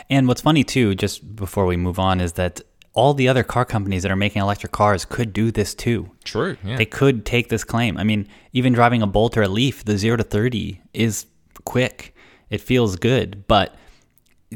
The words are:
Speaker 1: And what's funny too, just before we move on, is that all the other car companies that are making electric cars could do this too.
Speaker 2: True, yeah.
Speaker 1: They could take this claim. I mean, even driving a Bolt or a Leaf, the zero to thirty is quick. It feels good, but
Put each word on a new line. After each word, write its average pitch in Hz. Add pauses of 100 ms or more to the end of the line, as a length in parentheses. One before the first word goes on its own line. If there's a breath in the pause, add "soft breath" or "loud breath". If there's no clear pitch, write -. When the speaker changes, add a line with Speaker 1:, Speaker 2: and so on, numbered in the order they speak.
Speaker 1:
And 135
what's 123
funny 151
too, 107
just 104
before 98
we 90
move 90
on, 95
is 87
that 90 (320)
all 135
the 135
other 127
car -
companies 98
that 95
are 95
making 101
electric 101
cars 104
could 113
do 113
this 104
too. 107 (140)
Speaker 2:
True, 147
yeah. 107
Speaker 1:
They 131
could 135
take 120
this 110
claim. 117
I 95
mean, 107 (280 loud breath)
even 127
driving 120
a 104
Bolt 107
or 117
a 98
Leaf, 117
the 104
zero 113
to 113
thirty 104 (140)
is 110 (400)
quick. - (340 soft breath)
It 104
feels 120
good, 101
but 101 (800 soft breath)